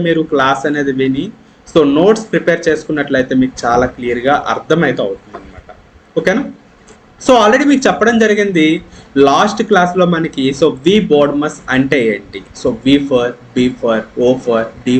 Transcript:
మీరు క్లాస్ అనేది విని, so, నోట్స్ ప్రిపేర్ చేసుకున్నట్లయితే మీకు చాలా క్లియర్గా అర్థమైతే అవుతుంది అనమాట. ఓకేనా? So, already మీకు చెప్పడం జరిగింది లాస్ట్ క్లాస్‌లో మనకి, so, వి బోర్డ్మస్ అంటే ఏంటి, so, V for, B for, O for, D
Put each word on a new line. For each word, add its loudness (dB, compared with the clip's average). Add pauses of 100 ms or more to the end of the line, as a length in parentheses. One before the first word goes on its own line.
మీరు 0
క్లాస్ 0
అనేది -2
విని, -2 (460)
so, 4 (160)
నోట్స్ 2
ప్రిపేర్ 0
చేసుకున్నట్లయితే -2
మీకు -2 (100)
చాలా 0 (100)
క్లియర్గా -2 (180)
అర్థమైతే -2
అవుతుంది -12
అనమాట. -20 (520)
ఓకేనా? 0 (840)
So, 6 (100)
already 4
మీకు 2
చెప్పడం 2
జరిగింది 0 (600)
లాస్ట్ 2 (100)
క్లాస్‌లో 2
మనకి, -4 (160)
so, 4 (180)
వి 4 (160)
బోర్డ్మస్ 0 (180)
అంటే 0 (160)
ఏంటి, -12 (200)
so, -4 (160)
V 4 (120)
for, 0 (280)
B 0 (160)
for, 0 (280)
O 4 (160)
for, 0 (220)
D 0